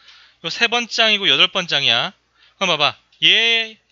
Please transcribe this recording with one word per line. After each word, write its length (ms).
요 60
세 160
번째 360
항이고 260
여덟 180
번째 300
항이야. 360
그럼 200
봐봐. 220
얘, 560